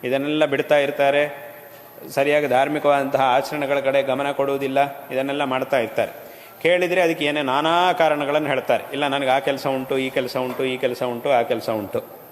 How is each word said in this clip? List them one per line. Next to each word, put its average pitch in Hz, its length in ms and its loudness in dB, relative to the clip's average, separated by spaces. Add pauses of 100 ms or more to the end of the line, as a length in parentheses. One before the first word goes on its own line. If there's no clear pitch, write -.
ಇದನ್ನೆಲ್ಲ 143 400 0
ಬಿಡ್ತಾ 147 340 2
ಇರ್ತಾರೆ, 143 720 0 (640)
ಸರಿಯಾಗಿ 147 320 2
ಧಾರ್ಮಿಕವಾದಂತಹ 139 760 2
ಆಚರಣೆಗಳ 139 600 2
ಕಡೆ 135 220 2
ಗಮನ 135 300 -2
ಕೊಡುವುದಿಲ್ಲ, 139 760 -2
ಇದನ್ನೆಲ್ಲ 139 360 -2
ಮಾಡ್ತಾ 131 340 0
ಇರ್ತಾರೆ. 110 340 -2 (500)
ಕೇಳಿದರೆ 175 380 2
ಅದಕ್ಕೆ 160 240 2
ಏನೇ 147 180 0
ನಾನಾ 160 500 2
ಕಾರಣಗಳನ್ನು 151 560 2
ಹೇಳ್ತಾರೆ. 131 440 0
ಇಲ್ಲ, 143 160 -2
ನನಗೆ 139 220 0
ಆ 131 80 4
ಕೆಲಸ 139 280 -2
ಉಂಟು, 131 320 -2
ಈ 131 120 -2
ಕೆಲಸ 127 260 -4
ಉಂಟು, 127 280 -4
ಈ 127 120 -2
ಕೆಲಸ 123 260 -2
ಉಂಟು, 123 280 -4
ಆ 120 120 4
ಕೆಲಸ 117 280 -4
ಉಂಟು. 107 600 -6